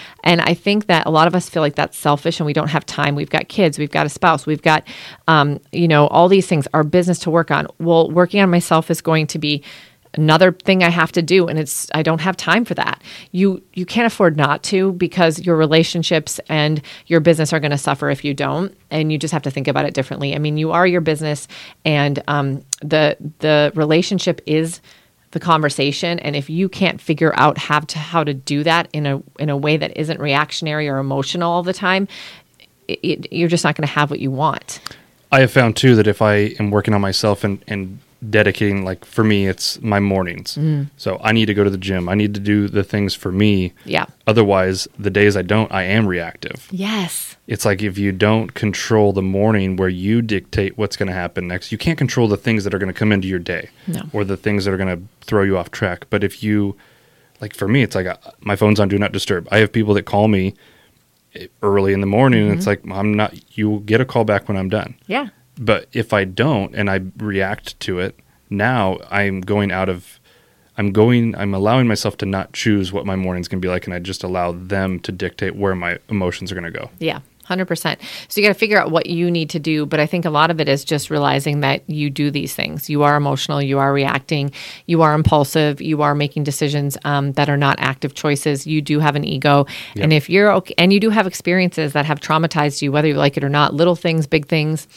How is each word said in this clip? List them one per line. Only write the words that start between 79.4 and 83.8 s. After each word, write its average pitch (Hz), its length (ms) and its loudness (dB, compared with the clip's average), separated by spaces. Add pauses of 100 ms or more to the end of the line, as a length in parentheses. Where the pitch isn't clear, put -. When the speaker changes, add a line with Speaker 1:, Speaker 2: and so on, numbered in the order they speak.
Speaker 1:
to 165 100 -4
do. 151 260 -2
But 151 140 0
I 151 60 2
think 170 180 -2
a 165 60 -2
lot 151 200 4
of 160 100 -2
it 147 80 -2
is 139 160 0
just 147 260 -4
realizing 143 500 0
that 139 280 -2
you 151 220 -4
do 147 180 -2
these 139 280 -6
things. - 340 -8
You 147 140 2
are 147 100 4
emotional. 143 480 -2
You 139 160 0
are 139 140 2